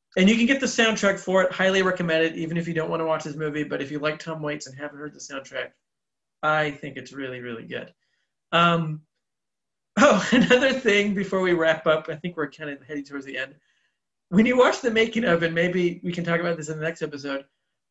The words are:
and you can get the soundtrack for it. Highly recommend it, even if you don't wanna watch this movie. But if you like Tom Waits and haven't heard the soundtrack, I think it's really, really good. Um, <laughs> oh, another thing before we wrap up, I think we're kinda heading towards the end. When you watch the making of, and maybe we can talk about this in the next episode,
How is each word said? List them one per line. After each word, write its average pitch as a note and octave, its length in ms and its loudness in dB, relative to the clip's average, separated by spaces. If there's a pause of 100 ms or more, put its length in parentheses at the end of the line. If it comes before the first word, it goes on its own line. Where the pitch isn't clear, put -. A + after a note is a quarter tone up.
(180)
and F#3+ 120 8
you A3+ 60 6
can A#3 100 2
get C4 140 4
the B3+ 80 -2
soundtrack G#3+ 500 2
for F#3 240 2
it. F#3 100 2
Highly F#3+ 300 2
recommend F3 440 2
it, D#3+ 100 -2
even E3+ 220 -4
if E3+ 100 -4
you E3 80 -4
don't D#3+ 160 -2
wanna E3 160 -2
watch D#3 160 -2
this D3 120 -8
movie. D3+ 280 -4
But D3 180 -6
if C#3 80 -8
you D3 80 -6
like D3+ 220 -4
Tom D#3 240 -10
Waits D3 240 -8
and C3+ 100 -18
haven't C#3+ 220 -12
heard D3 160 -14
the C#3 40 -20
soundtrack, C3+ 500 -10 (760)
I D3+ 260 2
think C#3+ 260 -12
it's C3 160 -14
really, C3 280 -10
really A#2+ 260 -10
good. B2 260 -12 (600)
Um, E3 500 2 (460)
<laughs> - 520 -10
oh, A3 320 6
another B3+ 420 6
thing G3+ 420 2
before F#3+ 260 -2
we F3+ 120 2
wrap D#3+ 340 2
up, D#3 200 2
I D#3 100 -6
think F3 200 -8
we're D3 100 -4
kinda D3 300 -12 (100)
heading D3 160 -10
towards C#3 220 -12
the C3 140 -10
end. C3+ 160 -10 (760)
When G#3+ 180 4
you B3+ 100 2
watch C4 240 4
the B3 80 0
making A3+ 340 0
of, E3+ 200 2
and E3 100 0
maybe F3 500 0
we F3 80 -4
can F3 120 -4
talk E3+ 160 0
about E3+ 180 -2
this D3+ 120 -10
in D#3 100 -8
the D#3 40 -8
next E3 200 -6
episode, C#3 420 -8 (460)